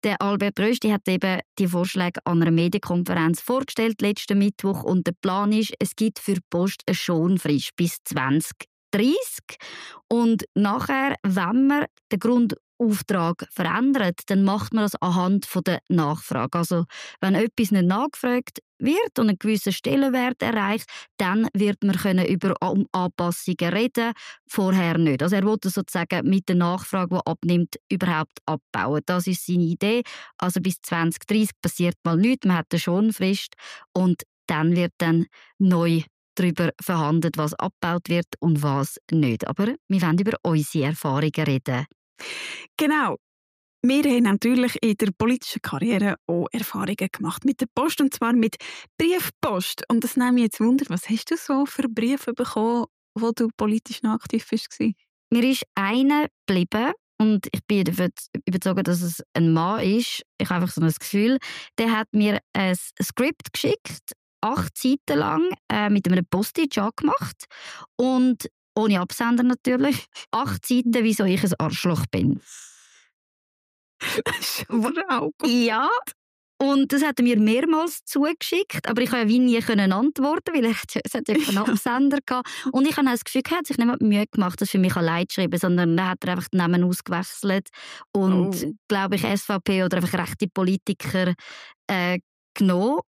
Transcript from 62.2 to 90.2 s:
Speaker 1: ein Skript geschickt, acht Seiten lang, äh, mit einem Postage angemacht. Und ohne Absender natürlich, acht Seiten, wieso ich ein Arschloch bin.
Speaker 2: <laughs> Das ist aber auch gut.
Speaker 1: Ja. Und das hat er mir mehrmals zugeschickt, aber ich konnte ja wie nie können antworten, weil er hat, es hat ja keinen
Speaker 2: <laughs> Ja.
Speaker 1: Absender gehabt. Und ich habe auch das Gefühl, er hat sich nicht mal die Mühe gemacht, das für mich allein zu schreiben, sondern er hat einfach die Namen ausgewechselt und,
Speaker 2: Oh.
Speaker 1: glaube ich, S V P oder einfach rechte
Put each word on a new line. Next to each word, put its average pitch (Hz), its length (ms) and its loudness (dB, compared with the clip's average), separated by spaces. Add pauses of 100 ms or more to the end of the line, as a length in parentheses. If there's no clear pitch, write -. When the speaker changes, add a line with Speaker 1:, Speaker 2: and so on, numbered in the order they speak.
Speaker 1:
ein 190 240 2 (260)
Skript - 500 -4
geschickt, - 600 -4 (320)
acht 202 340 -2
Seiten 285 400 0
lang, 339 320 0 (220)
äh, 208 180 2
mit 202 180 2
einem 180 220 4
Postage 220 520 -2
angemacht. - 640 -4 (500)
Und 254 520 2 (260)
ohne 214 260 2
Absender 233 420 0
natürlich, 254 640 2 (240)
acht 202 360 -4
Seiten, 247 280 2
wieso 220 300 2
ich 185 200 2
ein 175 140 2
Arschloch 160 520 0
bin. 107 360 0
Speaker 2:
<laughs> - 40 -20 (1700)
Das 960 360 -4
ist - 80 -10
aber 233 240 0 (160)
auch 302 300 -2
gut. 294 100 0
Speaker 1:
Ja. 240 400 2 (720)
Und 277 320 2
das 277 100 4
hat 294 160 0
er 247 60 4
mir 240 140 4
mehrmals 311 640 2
zugeschickt, - 840 -2
aber 240 140 0
ich 254 80 0
konnte 240 140 0
ja 208 40 2
wie 240 120 4
nie 240 200 4
können 202 320 2
antworten, 285 640 0
weil 254 100 2
er 226 100 2
hat, - 300 -8
es - 100 -8
hat - 140 -4
ja 214 60 0
keinen 302 200 2
Speaker 2:
<laughs> - 0 -
Ja. 196 100 2
Speaker 1:
Absender 262 600 2
gehabt. 254 240 -4 (240)
Und 269 140 4
ich - 100 0
habe 277 120 2
auch 240 40 2
das 233 120 -2
Gefühl, - 260 -2
er 339 80 0
hat 320 80 -4
sich 269 120 -4
nicht 233 80 2
mal 240 120 2
die - 60 0
Mühe 208 260 4
gemacht, 180 300 -2
das 202 100 -2
für 196 80 2
mich 185 180 4
allein 170 320 0
zu - 60 -10
schreiben, 175 240 0
sondern 175 400 2
er 185 120 0
hat 180 180 -6
einfach 180 200 -4
die - 80 -2
Namen 175 280 2
ausgewechselt 185 840 -2 (440)
und, 190 520 2
Speaker 2:
Oh. 302 80 -4 (160)
Speaker 1:
glaube 196 280 0
ich, - 80 -2
S 196 180 0
V 196 180 -2
P 190 240 2
oder 180 140 0
einfach 175 200 0
rechte 185 300 -4